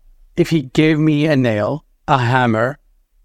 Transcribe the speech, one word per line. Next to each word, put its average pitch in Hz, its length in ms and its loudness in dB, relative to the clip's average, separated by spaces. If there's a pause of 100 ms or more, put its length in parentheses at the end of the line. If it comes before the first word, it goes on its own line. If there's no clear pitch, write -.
(380)
if 175 120 0
he 160 120 0
gave 156 360 0
me 151 280 0
a 156 100 0
nail, 120 480 -2 (240)
a 147 100 2
hammer, 123 600 0 (460)